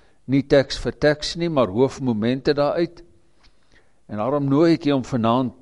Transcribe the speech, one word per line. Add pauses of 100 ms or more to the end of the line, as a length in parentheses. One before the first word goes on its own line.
(280)
Nie
teks
vir
teks
nie,
maar
hoofmomente
daaruit. (1040)
En
daarom
nooi
ek
u
om
vanaand